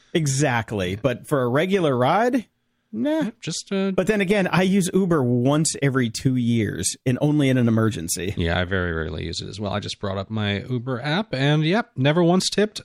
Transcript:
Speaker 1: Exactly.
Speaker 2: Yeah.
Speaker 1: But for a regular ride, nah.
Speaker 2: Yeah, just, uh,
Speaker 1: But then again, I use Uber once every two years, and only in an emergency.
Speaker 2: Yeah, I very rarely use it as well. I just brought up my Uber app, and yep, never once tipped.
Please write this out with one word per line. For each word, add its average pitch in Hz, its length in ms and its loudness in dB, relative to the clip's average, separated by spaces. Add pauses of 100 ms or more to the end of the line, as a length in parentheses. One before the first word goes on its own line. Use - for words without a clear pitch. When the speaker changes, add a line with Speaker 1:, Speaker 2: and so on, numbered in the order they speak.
(120)
Speaker 1:
Exactly. 131 840 -2
Speaker 2:
Yeah. - 60 -8
Speaker 1:
But 123 280 -4
for 143 140 0
a 123 60 0
regular 160 480 2
ride, 202 520 2 (420)
nah. 240 200 -2 (100)
Speaker 2:
Yeah, 214 100 -4 (100)
just, - 300 -10
uh, 196 220 -2
Speaker 1:
But 185 160 0
then 208 120 2
again, 196 300 2
I 170 120 4
use 190 300 2
Uber 170 300 2
once 127 580 2
every 131 300 2
two 131 240 0
years, 117 600 0 (100)
and 127 140 2
only 147 280 2
in 127 80 4
an 120 120 4
emergency. 104 680 0
Speaker 2:
Yeah, 87 220 0
I 90 60 0
very 90 280 -2
rarely 80 340 -4
use 82 140 -8
it - 80 -12
as 98 120 -12
well. 101 120 -4
I 104 60 -4
just 104 220 -10
brought 98 180 -6
up 98 100 -8
my 104 400 -2
Uber 123 320 -6
app, 156 320 -4
and 147 320 2
yep, 196 300 -2
never 151 300 2
once 175 260 2
tipped. 214 340 -2